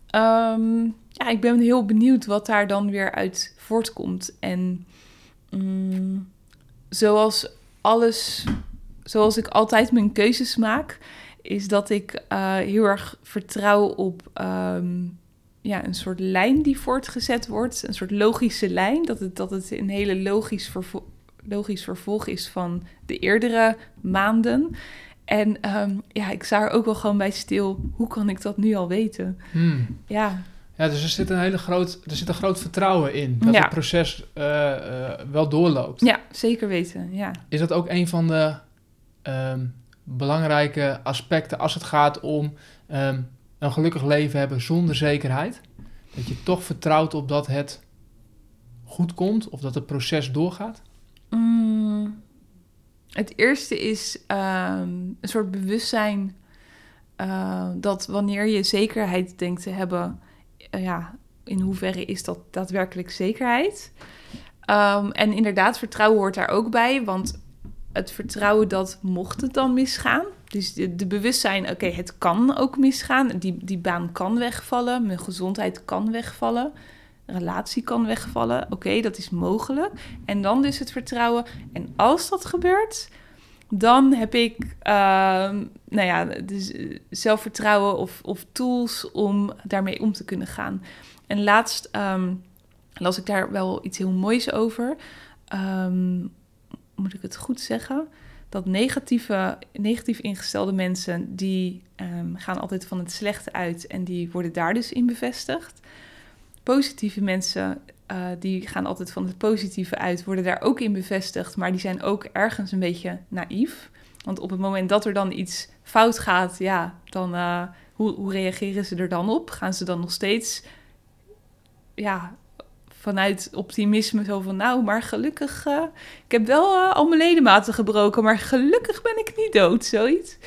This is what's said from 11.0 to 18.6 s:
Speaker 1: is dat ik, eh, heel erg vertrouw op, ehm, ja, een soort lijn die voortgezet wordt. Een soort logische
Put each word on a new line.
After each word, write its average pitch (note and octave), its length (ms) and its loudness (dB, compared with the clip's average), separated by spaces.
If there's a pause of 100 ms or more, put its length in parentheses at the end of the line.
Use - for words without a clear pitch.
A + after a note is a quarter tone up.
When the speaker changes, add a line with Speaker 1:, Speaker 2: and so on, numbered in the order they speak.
Speaker 1:
is G3+ 260 -4
dat G3+ 220 2
ik, G3+ 380 -2
eh, F#3+ 260 0
heel G3 300 2
erg G3+ 380 0
vertrouw G#3 640 2
op, F#3 360 -2 (100)
ehm, F3+ 720 -2 (580)
ja, G3+ 240 -4
een F#3 100 -4
soort F#3 260 -6
lijn F#3+ 420 4
die C#4 160 2
voortgezet B3 680 -2
wordt. A#3 400 -4
Een G#3 60 -6
soort F#3 160 -6
logische G#3+ 600 2